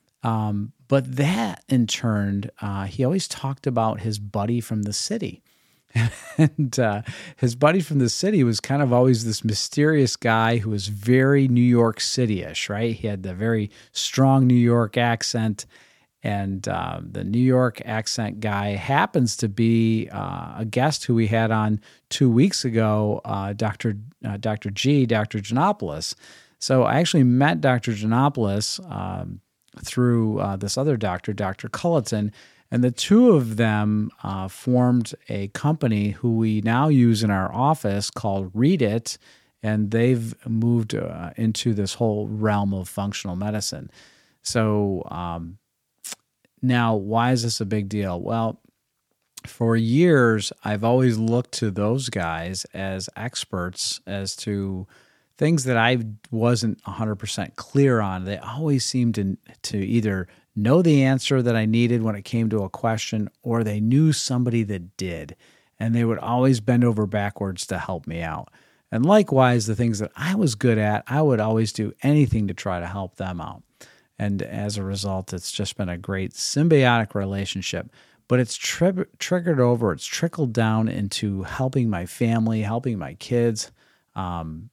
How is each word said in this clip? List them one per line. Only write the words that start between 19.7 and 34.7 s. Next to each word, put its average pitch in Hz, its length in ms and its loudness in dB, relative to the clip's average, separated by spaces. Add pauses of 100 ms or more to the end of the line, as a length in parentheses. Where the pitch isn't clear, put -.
uh, 92 500 -8
a 110 60 -6
guest 123 400 0
who 120 100 0
we 113 140 2
had 113 240 2
on 107 280 0 (280)
two 131 220 2
weeks 139 340 2
ago, 107 600 0
uh, 101 280 -4
Doctor, 104 440 -4 (280)
uh, 104 140 -6
Doctor 107 320 -4
G, 131 360 2
Doctor 110 320 0
Janopoulos. 107 760 -2 (440)
So 131 240 2
I 117 160 2
actually 165 260 4
met 139 360 4
Doctor 127 320 2
Janopoulos, 110 880 0 (100)
um, 92 500 -8 (440)
through, 117 540 2
uh, 98 180 -2
this 101 220 -4
other 139 180 2
doctor, 104 360 -4
Doctor 101 360 -6
Culleton. 113 640 -2 (420)
And 123 80 2
the 123 80 4
two 233 400 6
of 120 260 4
them, 107 540 2 (140)
uh, 95 240 -6
formed 123 640 2 (140)